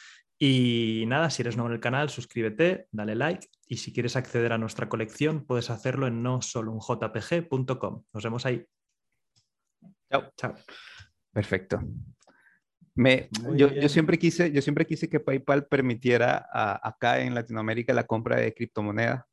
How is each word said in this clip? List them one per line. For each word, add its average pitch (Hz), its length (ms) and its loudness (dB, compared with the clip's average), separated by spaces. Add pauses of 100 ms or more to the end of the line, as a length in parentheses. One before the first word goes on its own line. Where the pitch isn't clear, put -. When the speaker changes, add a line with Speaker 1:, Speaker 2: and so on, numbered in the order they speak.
(400)
Speaker 1:
Y 117 680 2
nada, 143 240 2
si - 100 -6
eres 117 160 -2
nuevo 117 120 -2
en 117 40 -2
el 113 80 -6
canal, 135 280 0
suscríbete, 120 840 -2
dale 107 240 -4
like. 156 320 -2 (180)
Y 117 120 -8
si - 140 -10
quieres 120 240 -4
acceder 117 380 0
a 113 60 0
nuestra 110 280 -6
colección, 135 560 -2
puedes 120 280 -2
hacerlo 131 340 -2
en 117 160 -2
no 127 220 -2
solo 110 280 -6
un 110 80 -6
J 113 320 -4
P 110 80 -4
G 170 280 -2
punto 131 320 -2
com. 110 240 -6 (100)
Nos 104 100 -10
vemos 117 220 -6
ahí. 123 180 -2 (1500)
Speaker 2:
Chao. - 260 -2
Speaker 1:
Chao. - 160 -6 (800)
Speaker 2:
Perfecto. - 480 -2 (1120)
Me, 131 360 4 (140)
Speaker 1:
Muy 131 160 -2
Speaker 2:
yo, 143 80 10
yo 139 60 4
Speaker 1:
bien. 143 160 2
Speaker 2:
siempre 165 280 4
quise, 170 340 2
yo 147 80 4
siempre 151 280 2
quise 156 200 -4
que 147 120 0
PayPal 139 480 0
permitiera 123 840 2
a, 110 360 -2
acá 123 320 0
en 127 160 -2
Latinoamérica 113 580 -2
la 120 120 2
compra 117 320 0
de 117 180 0
criptomonedas, 117 760 -2